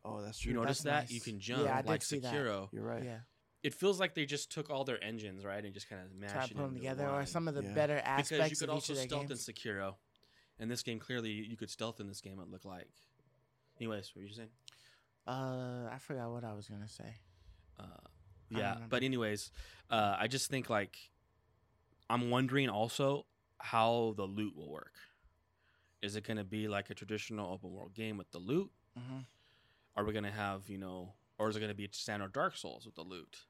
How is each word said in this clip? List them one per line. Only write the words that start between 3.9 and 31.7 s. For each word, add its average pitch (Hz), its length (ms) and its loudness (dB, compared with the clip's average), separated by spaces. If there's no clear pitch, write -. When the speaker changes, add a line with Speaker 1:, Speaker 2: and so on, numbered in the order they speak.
Speaker 2:
like 185 160 2
they 151 120 2
just 139 260 -2
took 151 180 -4
all 135 140 0
their 131 180 0
engines, 104 420 -6
right, 101 200 -4
and 98 100 -8
just 101 140 -10
kinda 92 260 -10
mashed 101 180 -6
Speaker 3:
Try 131 140 0
to 120 60 -6
Speaker 2:
it 104 40 -8
Speaker 3:
put 143 60 -2
'em 135 60 -2
Speaker 2:
into 131 120 -4
Speaker 3:
together, 131 280 0
or 139 60 2
Speaker 2:
one. 139 120 2
Speaker 3:
some 165 220 0
of 147 60 0
the 139 100 0
Speaker 1:
Yeah. - 100 -4
Speaker 3:
better 151 220 6
Speaker 2:
Because 139 340 2
you 160 60 2
Speaker 3:
aspects 156 240 4
Speaker 2:
could 160 80 0
Speaker 3:
of 156 60 2
Speaker 2:
also 151 180 0
Speaker 3:
each 139 60 0
of 131 40 0
the 127 60 -2
Speaker 2:
stealth 143 200 0
Speaker 3:
games. 127 200 -4
Speaker 2:
in 113 60 -8
Sekiro, 98 420 -2
and 113 120 -2
this 120 120 -2
game 117 180 -2
clearly 113 320 -2
you 107 240 -4
could 107 140 -6
stealth 113 300 -2
in 101 60 -4
this 98 140 -8
game. 95 180 -10
It 90 100 -10
looked 92 180 -14
like. 92 240 -10
Anyways, 107 340 -4
what 87 80 -14
were 101 60 -10
you 104 60 -12
saying? 110 160 -12
Speaker 3:
Uh, 127 640 -2
I 123 80 -8
forgot 123 320 -4
what 120 140 -4
I 110 80 -4
was 104 160 -8
gonna 104 200 -8
say. 110 280 -12
Speaker 2:
Uh, 101 60 -14
Speaker 3:
I 98 40 -12
don't 113 80 0
Speaker 2:
yeah, 101 160 2
Speaker 3:
remember. 113 140 -8
Speaker 2:
but 123 160 4
anyways, 117 480 2
uh, 104 280 6
I 104 80 4
just 127 240 2
think, 131 180 0
like, 101 280 2
I'm 120 200 4
wondering 131 380 6
also 117 580 4
how 113 560 6
the 101 100 2
loot 104 300 0
will 78 140 -10
work. - 240 -10
Is 101 160 -2
it 107 80 -2
gonna 107 200 0
be 107 240 0
like 101 220 0
a 104 40 -4
traditional 104 580 -2
open 92 200 -8
world 95 220 -12
game 110 220 -4
with 92 140 -8
the - 80 -8
loot? 135 320 0
Speaker 3:
Mm-hmm. 127 200 -8
Speaker 2:
Are 104 80 2
we 107 80 0
gonna 104 180 0
have, 101 380 -2
you 101 100 -6
know, 92 360 -8
or 107 100 4
is 107 80 0
it 107 40 -2
gonna 107 140 -2